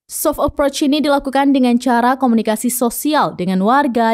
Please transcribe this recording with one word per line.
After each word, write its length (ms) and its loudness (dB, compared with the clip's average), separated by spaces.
Soft 300 -4
approach 420 -2
ini 160 2
dilakukan 560 0
dengan 240 2
cara 400 0
komunikasi 480 0
sosial 720 -2
dengan 240 -2
warga 500 2